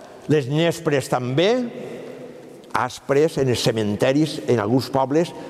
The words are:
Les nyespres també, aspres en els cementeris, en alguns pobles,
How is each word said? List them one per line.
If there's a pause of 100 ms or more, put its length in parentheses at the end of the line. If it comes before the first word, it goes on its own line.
(320)
Les
nyespres
també, (1200)
aspres
en
els
cementeris, (100)
en
alguns
pobles, (140)